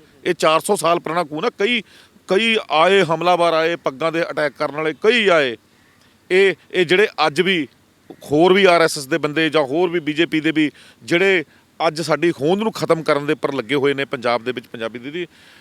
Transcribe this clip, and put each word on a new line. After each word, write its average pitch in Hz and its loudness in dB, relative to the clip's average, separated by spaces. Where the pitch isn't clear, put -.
ਇਹ 175 0
ਚਾਰ 160 2
ਸੌ 202 -2
ਸਾਲ 165 0
ਪੁਰਾਣਾ 165 -4
ਖੂਨ 151 -8
ਆ। 247 -2
ਕਈ, 220 -2
ਕਈ 220 2
ਆਏ, 185 4
ਹਮਲਾਵਰ 170 2
ਆਏ, 160 0
ਪੱਗਾਂ 156 -4
ਦੇ 165 -2
ਅਟੈਕ 147 -4
ਕਰਨ 143 -6
ਵਾਲੇ 156 -4
ਕਈ 220 2
ਆਏ। 143 2
ਇਹ, 185 2
ਇਹ 180 0
ਜਿਹੜੇ 190 2
ਅੱਜ 156 -2
ਵੀ, 170 -2
ਹੋਰ 165 2
ਵੀ 196 4
ਆਰ 175 6
ਐਸ 160 0
ਐਸ 135 -10
ਦੇ 151 -2
ਬੰਦੇ 151 -2
ਜਾਂ 151 2
ਹੋਰ 160 -2
ਵੀ 170 -4
ਬੀ 151 -4
ਜੇ 160 0
ਪੀ 156 -4
ਦੇ 156 -2
ਵੀ, 151 0
ਜਿਹੜੇ 170 0
ਅੱਜ 160 -4
ਸਾਡੀ 156 0
ਹੋਂਦ 165 0
ਨੂੰ 220 -2
ਖਤਮ 165 -2
ਕਰਨ 143 0
ਦੇ 151 0
ਉੱਪਰ 143 -4
ਲੱਗੇ 123 -4
ਹੋਏ 139 2
ਨੇ 135 -6
ਪੰਜਾਬ 120 -4
ਦੇ 123 -4
ਵਿੱਚ 120 -12
ਪੰਜਾਬੀ 113 -10
ਦੀ, 147 -10